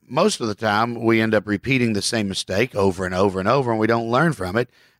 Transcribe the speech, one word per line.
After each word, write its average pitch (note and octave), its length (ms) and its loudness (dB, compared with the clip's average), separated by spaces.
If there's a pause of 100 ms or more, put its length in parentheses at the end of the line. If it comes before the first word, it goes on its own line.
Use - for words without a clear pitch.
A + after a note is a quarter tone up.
most E3 340 0
of A#2 60 -2
the G#2 80 -4
time, A2+ 480 0
we A2+ 180 4
end A2 120 2
up G#2 140 0
repeating A#2 460 0
the G2+ 80 -2
same G#2+ 280 -2
mistake G2 460 -2
over G2 300 0
and F2+ 100 -4
over F#2+ 240 2
and F#2 100 -2
over, B2+ 220 0
and A2+ 80 -2
we A2 80 2
don't A#2 240 0
learn D3+ 220 2
from F#2 240 -8
it. B2 120 -2 (300)